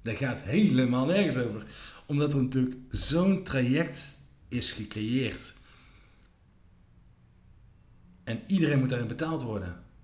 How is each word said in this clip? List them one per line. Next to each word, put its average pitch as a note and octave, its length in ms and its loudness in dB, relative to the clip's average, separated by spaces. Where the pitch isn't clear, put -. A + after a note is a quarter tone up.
Dat A2 140 -4
gaat B2+ 260 -4
helemaal B2+ 640 4
nergens E3 320 2
over. A2 280 -4
Omdat C#3+ 280 0
er C#3 80 2
natuurlijk B2+ 340 0
zo'n F3+ 520 2
traject C3+ 760 0
is A#2+ 240 -4
gecreëerd. G#2+ 880 -4
En A#2 240 -6
iedereen D#3 320 4
moet B2 100 2
daarin A#2+ 180 -2
betaald D3 360 -4
worden. F#2+ 400 -6